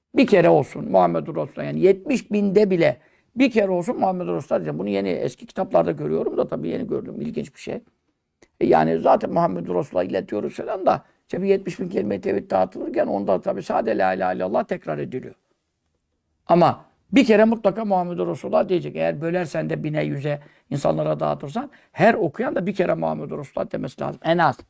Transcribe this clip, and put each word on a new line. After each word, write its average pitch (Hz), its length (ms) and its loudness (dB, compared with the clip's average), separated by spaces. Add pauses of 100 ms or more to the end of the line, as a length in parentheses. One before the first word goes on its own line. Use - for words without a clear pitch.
(140)
Bir 262 120 6
kere 175 220 6
olsun 147 420 2
Muhammedur 170 460 2
Resulullah, - 300 -6
yani 147 140 -4
yetmiş 196 520 2
binde 202 380 2
bile 160 260 4 (400)
bir 262 140 4
kere 202 200 2
olsun 185 300 -2
Muhammedur 175 360 -2
Resulullah - 240 -2
diyeceğim. 151 180 -6
Bunu 196 100 -6
yeni, 196 200 -2
eski 165 380 -6
kitaplarda 180 460 0
görüyorum 151 440 -4
da - 120 -2
tabii 80 200 -6
yeni - 180 -6
gördüm, - 340 -6
ilginç 73 340 -8
bir - 60 -20
şey. - 200 -8 (800)
E, - 60 2
yani 160 320 4
zaten 208 340 2
"Muhammedur 170 420 -2
Resulullah" 175 300 -2
ile - 240 -4
diyoruz - 260 -6
falan - 320 -6
da, - 160 2 (240)
işte 170 160 -6
bir 196 60 0
yetmiş 190 320 0
bin 185 80 -4
kelime-i 196 320 -2
tevhid 196 300 -4
dağıtılırken 113 560 0
onda 98 340 0
tabii - 220 -4
sade - 360 -2
"La - 160 2
ilahe 185 220 -2
illallah" 190 280 -2
tekrar 160 340 -6
ediliyor. 123 360 -10 (1120)
Ama 165 380 4 (280)
bir 240 120 6
kere 214 200 6
mutlaka 220 400 2
"Muhammedur 175 440 0
Resulullah" - 400 0
diyecek. 147 280 -2
Eğer 160 240 -2
bölersen 165 500 -4
de 156 140 -4
bine, 151 200 -2
yüze 147 360 -4 (300)
insanlara 156 500 0
dağıtırsan, 151 500 -4 (220)
her 214 220 6
okuyan 214 400 -2
da 185 120 -4
bir 202 80 -4
kere 175 200 0
"Muhammedur 156 440 -4
Resulullah" - 340 -8
demesi 151 280 -8
lazım. 143 240 -6
En 170 140 2
az. 151 200 2 (120)